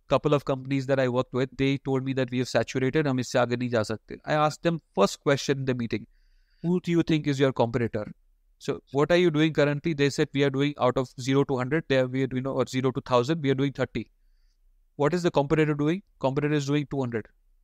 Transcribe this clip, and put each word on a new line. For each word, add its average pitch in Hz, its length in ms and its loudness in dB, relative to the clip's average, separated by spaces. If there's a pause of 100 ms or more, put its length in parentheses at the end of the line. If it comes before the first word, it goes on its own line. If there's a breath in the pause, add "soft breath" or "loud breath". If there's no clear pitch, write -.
couple 147 260 2
of 143 100 0
companies 135 420 -4
that 135 140 2
I 131 80 2
worked 123 240 -2
with, 127 240 -2
they 139 220 0
told 135 260 -4
me 135 100 -4
that 131 160 -2
we 123 80 -4
have 123 100 -2
saturated, 131 580 0
हम 127 140 0
इससे 127 180 -2
आगे 120 180 2
नहीं 123 140 -4
जा 117 120 0
सकते. - 420 -8
I 143 100 -2
asked 151 280 0
them 170 180 -2 (140)
first 190 280 0
question 139 360 0
in 135 60 -6
the 131 100 0
meeting, 117 320 -6 (560)
"Who 175 180 0
do 170 100 -6
you 170 200 2
think 156 160 0
is 139 180 0
your 135 80 2
competitor?" 117 520 -2 (540)
So - 240 -6 (100)
what 143 180 2
are 175 60 6
you 175 140 4
doing 156 220 2
currently? 147 420 0
They 143 160 2
said, 151 240 -2
"We 139 100 2
are 139 60 2
doing 143 240 0 (120)
out 123 160 2
of 123 100 -8 (160)
zero 139 240 4
to 127 80 -2
hundred, 139 280 -2
they 135 120 4
are, 127 160 0
we 135 80 0
are 127 80 -4
doing, 127 140 -4
or 131 260 -2
zero 131 260 2
to - 20 -6 (120)
thousand, 131 300 2
we 135 80 0
are 135 120 0
doing 139 100 -2
thirty." 123 320 -6 (920)
"What 147 180 2
is 180 140 -2
the - 20 2
competitor 151 440 2
doing?" 147 280 -2 (240)
"Competitor 147 360 0
is 135 40 -6
doing 143 280 0
two 139 60 -2
hundred." 117 280 -4 (360)